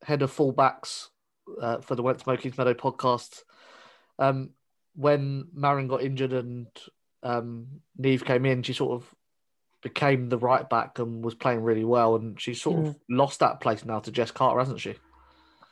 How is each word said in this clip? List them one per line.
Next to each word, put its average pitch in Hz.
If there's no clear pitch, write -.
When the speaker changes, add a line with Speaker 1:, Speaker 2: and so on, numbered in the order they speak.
Speaker 1:
head 143
of 135
fullbacks, -
uh, 117
for 123
the 120
Went 127
to -
Mow 127
Kings 127
Meadow 123
podcast, 123
um, 135
when 139
Marin 139
got 127
injured 135
and, 123
um, 117
Neve 131
came 127
in, 127
she 127
sort 131
of 123
became 127
the 120
right 127
back -
and 117
was 113
playing 120
really 110
well, 113
and 110
she 123
sort 160
of 151
Speaker 2:
Hmm. -
Speaker 1:
lost 143
that -
place 113
now 110
to 110
Jess 113
Carter, 123
hasn't 123
she? 104